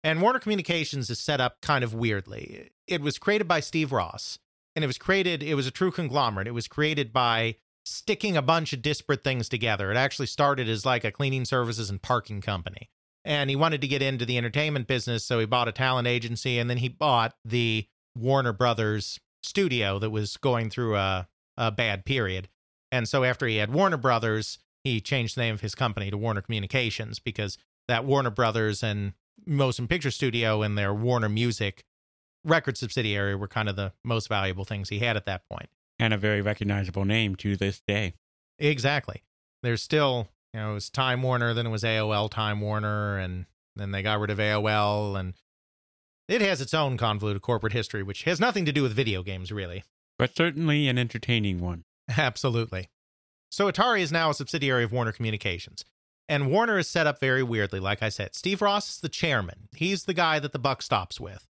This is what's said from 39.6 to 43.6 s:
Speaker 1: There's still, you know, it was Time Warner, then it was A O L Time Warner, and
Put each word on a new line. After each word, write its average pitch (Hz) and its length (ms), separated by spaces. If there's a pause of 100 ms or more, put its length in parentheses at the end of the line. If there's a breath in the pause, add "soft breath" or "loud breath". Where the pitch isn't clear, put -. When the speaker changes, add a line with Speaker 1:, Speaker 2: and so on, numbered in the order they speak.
Speaker 1:
There's 117 180
still, 135 460 (260)
you 110 60
know, 107 100
it 107 40
was 104 160
Time 127 320
Warner, 120 320
then 117 120
it 113 40
was 107 120
A 110 160
O 107 140
L 107 160
Time 107 320
Warner, 104 580
and 92 280 (280)